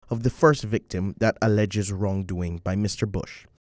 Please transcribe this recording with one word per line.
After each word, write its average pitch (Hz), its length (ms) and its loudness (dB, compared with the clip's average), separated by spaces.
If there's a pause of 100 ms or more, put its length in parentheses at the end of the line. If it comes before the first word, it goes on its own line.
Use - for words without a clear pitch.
(120)
of 117 100 -2
the - 80 0
first 151 340 4
victim 101 540 -4
that 110 240 0
alleges 104 500 2
wrongdoing 92 720 -2
by 95 120 -2
Mister 104 320 0
Bush. - 400 -8 (200)